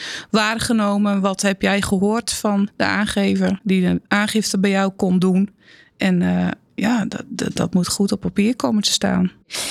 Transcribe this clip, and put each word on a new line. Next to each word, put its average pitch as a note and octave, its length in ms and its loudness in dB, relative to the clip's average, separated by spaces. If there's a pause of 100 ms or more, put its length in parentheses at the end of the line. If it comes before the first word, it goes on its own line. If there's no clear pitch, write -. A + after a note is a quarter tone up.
(300)
waargenomen, G#3 920 0
wat F#3+ 220 -2
heb G3 200 0
jij G3 200 2
gehoord G#3 500 0
van G3+ 440 0
de G3 80 0
aangever G3 760 0
die F#3+ 180 2
de F3+ 280 2
aangifte G#3 500 0
bij G3 120 2
jou G3 200 2
komt F#3 300 0
doen. F#3+ 340 2 (420)
En, F3+ 260 2
eh, F3+ 260 0 (280)
ja, A3 320 0
dat, - 180 -8
dat, - 300 -6
dat - 180 -2
moet F3+ 140 0
goed - 240 -2
op - 80 -2
papier G3+ 360 -2
komen A3+ 260 -2
te - 100 -2
staan. F#3 400 0 (380)